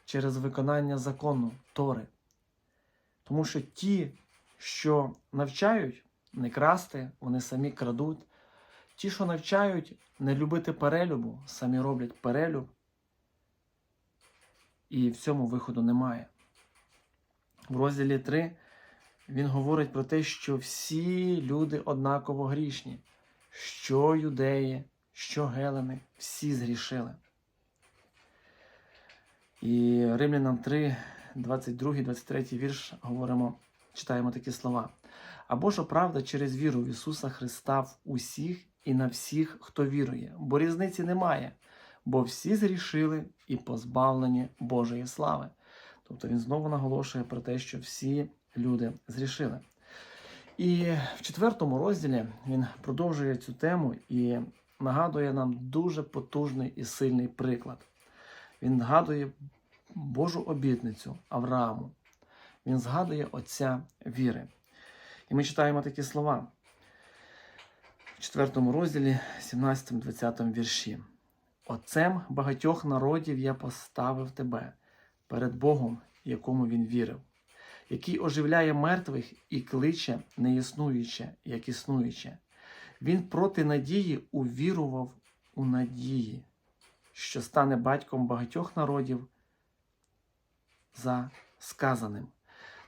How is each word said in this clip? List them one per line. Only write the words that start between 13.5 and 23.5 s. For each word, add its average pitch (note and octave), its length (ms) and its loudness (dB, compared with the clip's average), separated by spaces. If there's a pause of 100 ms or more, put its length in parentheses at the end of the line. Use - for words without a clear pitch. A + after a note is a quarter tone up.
І B2+ 200 2
в A#2+ 80 -2
цьому C#3 300 0
виходу A#2+ 340 -2
немає. A#2+ 460 2 (1400)
В C3 80 -4
розділі C#3 420 2
три D#3+ 360 0 (720)
він C#3 180 0
говорить C#3 460 2
про C3+ 100 -2
те, D#3 200 2
що C#3 340 -4
всі F3 840 -2
люди D3 380 0
однаково C#3 640 0
грішні. C#3+ 540 -4 (500)
Що - 640 2